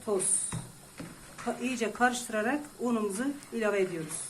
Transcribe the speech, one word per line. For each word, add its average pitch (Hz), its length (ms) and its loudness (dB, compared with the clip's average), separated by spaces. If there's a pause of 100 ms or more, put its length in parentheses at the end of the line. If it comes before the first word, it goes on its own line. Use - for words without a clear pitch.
tuz. - 440 2 (960)
Ka-, 233 160 -2
iyice 226 300 0
karıştırarak 240 720 2 (180)
unumuzu 214 440 2 (300)
ilave 208 280 4
ediyoruz. 165 480 -2